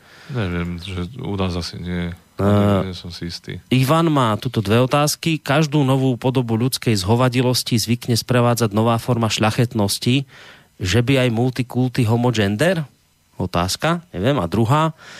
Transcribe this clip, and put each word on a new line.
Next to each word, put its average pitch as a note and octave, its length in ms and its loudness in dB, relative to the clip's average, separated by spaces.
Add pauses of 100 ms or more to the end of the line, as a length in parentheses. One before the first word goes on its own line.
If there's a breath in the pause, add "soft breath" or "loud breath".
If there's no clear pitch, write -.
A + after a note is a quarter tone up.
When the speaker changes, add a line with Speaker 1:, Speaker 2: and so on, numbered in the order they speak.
(240 loud breath)
Speaker 1:
Neviem, F2 540 -6
že F#2 200 -10 (180)
u - 180 -8
nás F#2 180 -2
asi E2+ 240 -6
nie. F2 340 -6 (240)
Speaker 2:
Eh, G2+ 500 2
Speaker 1:
Nie F#2 120 -8
som F2+ 140 -14
si F2 160 -10
istý. F#2 320 -12 (100)
Speaker 2:
Ivan D3 400 2
má B2+ 260 2
tuto A#2 240 -4
dve G#2 220 2
otázky. D3 560 0
Každú D3 440 0
novú C3 360 2
podobu A#2+ 400 0
ľudskej A#2+ 400 0
zhovadilosti A#2+ 800 2
zvykne A#2+ 400 0
sprevádzať A#2+ 560 2
nová A2+ 240 2
forma A2+ 320 -2
šľachetnosti, A#2 960 0 (520 loud breath)
že F#2+ 240 0
by B2 200 2
aj B2+ 100 2
multikulty B2 720 0
homogender? A#2+ 840 2 (500)
Otázka, F2+ 760 -2
neviem. F#2+ 260 0
A F2 100 0
druhá, A#2 480 2 (260 loud breath)